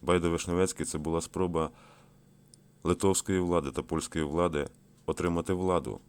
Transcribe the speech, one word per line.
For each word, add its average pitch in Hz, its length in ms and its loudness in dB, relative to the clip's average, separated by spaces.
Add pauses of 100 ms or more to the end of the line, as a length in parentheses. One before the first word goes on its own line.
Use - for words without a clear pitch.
Байда 85 280 4
Вишневецький — 87 560 0
це - 120 -6
була 80 240 -2
спроба 82 500 -2 (1120)
литовської 92 560 2
влади 85 320 0
та - 120 -4
польської 80 420 -2
влади 76 440 0 (360)
отримати 85 480 0
владу 87 560 -2